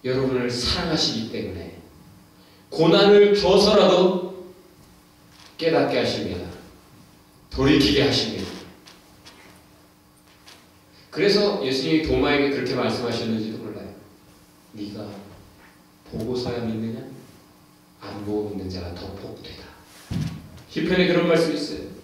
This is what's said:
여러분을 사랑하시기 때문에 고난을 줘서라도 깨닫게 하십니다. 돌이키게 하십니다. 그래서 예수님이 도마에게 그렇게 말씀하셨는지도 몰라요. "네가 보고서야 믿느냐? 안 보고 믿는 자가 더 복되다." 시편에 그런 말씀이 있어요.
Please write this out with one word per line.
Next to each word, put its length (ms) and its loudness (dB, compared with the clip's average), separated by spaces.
여러분을 440 -2
사랑하시기 800 -4
때문에 480 -10
고난을 640 6
줘서라도 1160 4
깨닫게 420 2
하십니다. 500 -4
돌이키게 520 4
하십니다. 480 -2
그래서 520 2
예수님이 400 0
도마에게 460 2
그렇게 240 -4
말씀하셨는지도 840 -4
몰라요. 340 -14
"네가 340 -12
보고서야 500 -6
믿느냐? 460 -6
안 240 -12
보고 240 -4
믿는 200 -8
자가 260 -10
더 180 -14
복되다." 500 -18
시편에 380 2
그런 200 2
말씀이 280 2
있어요. 260 -8